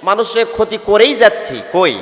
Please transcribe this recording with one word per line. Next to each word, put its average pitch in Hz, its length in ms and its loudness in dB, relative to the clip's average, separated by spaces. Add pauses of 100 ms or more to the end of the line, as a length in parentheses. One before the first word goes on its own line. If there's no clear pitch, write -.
মানুষের 226 500 -2
ক্ষতি 220 320 -4
করেই 220 320 4
যাচ্ছি, 202 460 0 (100)
কই? 165 300 0